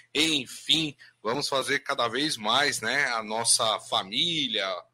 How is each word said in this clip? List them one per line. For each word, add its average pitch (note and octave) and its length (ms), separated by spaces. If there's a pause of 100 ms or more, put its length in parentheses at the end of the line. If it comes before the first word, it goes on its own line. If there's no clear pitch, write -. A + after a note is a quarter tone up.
(180)
enfim, D3+ 800 (260)
vamos B2+ 280
fazer C3 300
cada C3 280
vez C3+ 300
mais, A#2+ 420
né, B2+ 320
a A2+ 100
nossa A2 600
família, A#2+ 840 (280)